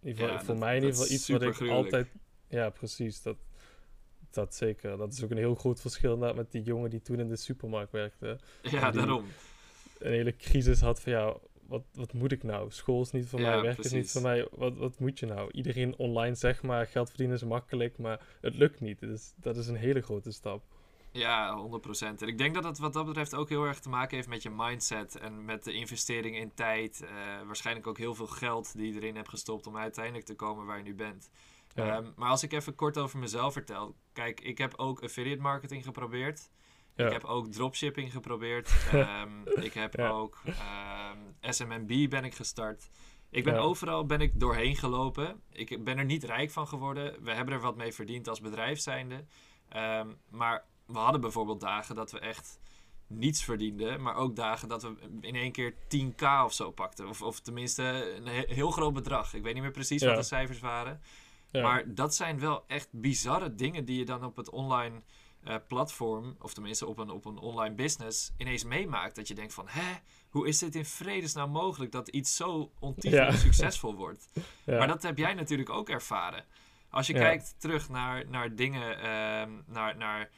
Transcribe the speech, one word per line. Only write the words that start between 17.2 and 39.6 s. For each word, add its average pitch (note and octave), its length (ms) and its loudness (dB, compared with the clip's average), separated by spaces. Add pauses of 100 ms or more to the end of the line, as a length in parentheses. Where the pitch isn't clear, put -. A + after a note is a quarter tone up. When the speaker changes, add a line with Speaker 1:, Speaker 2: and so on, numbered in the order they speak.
Speaker 1:
is A#2 80 -4
makkelijk, A#2+ 540 -2
maar A2+ 220 -4 (200)
het - 140 -2
lukt D3 260 6
niet. G#2+ 200 -6
Dus A2 360 -8
dat A#2 200 -4
is A#2+ 100 -4
een A#2 100 -2
hele B2+ 260 2
grote G#2 300 -6
stap. G#2 320 -8 (480)
Speaker 2:
Ja, A2+ 440 0
honderd A2 260 -6
procent. G#2+ 400 -6
En G#2+ 60 -2
ik A2+ 100 -2
denk D3 160 4
dat F3+ 100 0
het D3+ 140 -4
wat D3 140 -2
dat D#3 140 -2
betreft D3+ 280 -4
ook D3 140 -2
heel D3 160 2
erg C#3 160 -2
te - 80 -12
maken B2+ 280 -2
heeft A#2+ 120 -4
met A#2 140 -6
je G#2+ 80 -8
mindset A2+ 680 -4
en G#2+ 260 -10
met A2 200 -6
de A2+ 80 -4
investering A2+ 640 -4
in A2 180 -6
tijd. A2 480 -2
Eh, E2+ 80 -12 (360)
waarschijnlijk A2+ 400 -6
ook A2 120 -4
heel A#2 160 -4
veel A2 120 -6
geld A#2 500 -4
die G#2+ 160 -4
je G#2 80 -6
erin A2 160 -6
hebt G#2+ 120 -10
gestopt A2 380 -8
om G#2+ 100 -12
uiteindelijk A2+ 480 -6
te A2 100 -12
komen G#2+ 320 -6
waar G#2 100 -6
je G2+ 60 -10
nu G2+ 120 -10
bent. G#2 360 -10 (440)
Speaker 1:
Ja. A2 220 0
Speaker 2:
Ehm, A2+ 200 -8
maar B2 120 0
als C3 140 6
ik D3+ 100 -6
even D3 220 -4
kort D3 240 0
over C#3 200 -4
mezelf B2 340 0
vertel. G#2 420 -8 (180)
Kijk, A#2 280 -6
ik A#2+ 180 -6
heb C3 180 0
ook C3 260 -2
affiliate C3 380 -4
marketing C#3 440 -4
geprobeerd. B2+ 640 -6 (460)
Speaker 1:
Ja. A#2+ 100 4
Speaker 2:
Ik G#2+ 60 4
heb A#2 120 -4
ook A#2 280 0
dropshipping C3 600 -2
geprobeerd. A#2+ 580 -4
Speaker 1:
<laughs> - 220 8
Speaker 2:
Ehm, G#2 540 2 (140)